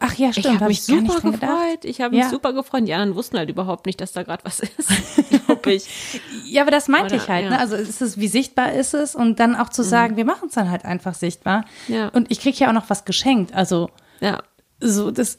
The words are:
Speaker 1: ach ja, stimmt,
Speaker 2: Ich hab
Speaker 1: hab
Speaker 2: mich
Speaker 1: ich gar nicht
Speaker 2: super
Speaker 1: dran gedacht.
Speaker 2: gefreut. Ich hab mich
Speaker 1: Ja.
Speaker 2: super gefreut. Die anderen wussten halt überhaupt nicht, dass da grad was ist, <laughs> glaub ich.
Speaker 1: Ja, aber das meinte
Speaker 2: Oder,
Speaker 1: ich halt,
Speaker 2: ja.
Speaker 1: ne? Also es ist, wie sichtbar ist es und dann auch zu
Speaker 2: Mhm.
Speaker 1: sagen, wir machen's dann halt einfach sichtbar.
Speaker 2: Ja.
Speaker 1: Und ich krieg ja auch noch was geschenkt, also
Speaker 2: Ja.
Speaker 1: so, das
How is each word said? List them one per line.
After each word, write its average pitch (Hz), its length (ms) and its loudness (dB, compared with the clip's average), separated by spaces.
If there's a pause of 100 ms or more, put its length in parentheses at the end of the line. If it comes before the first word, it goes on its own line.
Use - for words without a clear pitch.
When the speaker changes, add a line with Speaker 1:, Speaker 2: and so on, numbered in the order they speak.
Speaker 1:
ach 226 140 0
ja, 254 180 2
stimmt, 202 140 -2
Speaker 2:
Ich 254 80 4
hab 190 80 2
Speaker 1:
hab 214 60 4
Speaker 2:
mich 208 120 2
Speaker 1:
ich - 80 -8
gar 302 120 6
nicht 220 120 2
Speaker 2:
super 339 80 2
Speaker 1:
dran 214 120 2
gedacht. 262 200 -4
Speaker 2:
gefreut. 330 320 -2
Ich - 160 -8
hab 240 100 -2
mich 247 120 4
Speaker 1:
Ja. 254 80 0
Speaker 2:
super 262 240 -2
gefreut. 262 340 -2
Die 160 60 -2
anderen 196 200 0
wussten 226 240 -4
halt 160 120 -2
überhaupt 185 360 -6
nicht, 185 140 -4
dass 180 120 -8
da 185 120 -8
grad - 200 -10
was - 160 -8
ist, 208 180 -6
<laughs> - 680 0
glaub - 220 0
ich. 196 180 0 (600)
Speaker 1:
Ja, 277 160 2
aber 294 100 4
das 285 160 2
meinte 311 260 2
Speaker 2:
Oder, 226 80 0
Speaker 1:
ich - 60 -6
halt, 180 160 0
Speaker 2:
ja. 196 60 -2
Speaker 1:
ne? 254 100 2
Also 214 160 -2
es 214 240 -6
ist, 208 180 -2
wie 208 100 0
sichtbar 254 440 0
ist 262 220 0
es 294 200 0
und 233 240 2
dann 240 160 4
auch - 140 -2
zu - 140 -2
Speaker 2:
Mhm. 214 40 0
Speaker 1:
sagen, 233 300 2
wir 226 80 2
machen's 320 300 -2
dann 196 160 0
halt 180 140 -4
einfach 180 300 -6
sichtbar. 190 520 -2 (200)
Speaker 2:
Ja. 220 220 -2
Speaker 1:
Und - 240 2
ich - 80 -2
krieg 269 180 0
ja 254 100 4
auch 233 60 4
noch - 160 0
was - 140 -4
geschenkt, 208 500 2
also 175 360 0 (300)
Speaker 2:
Ja. 196 220 -2 (380)
Speaker 1:
so, 208 320 0
das 240 260 -2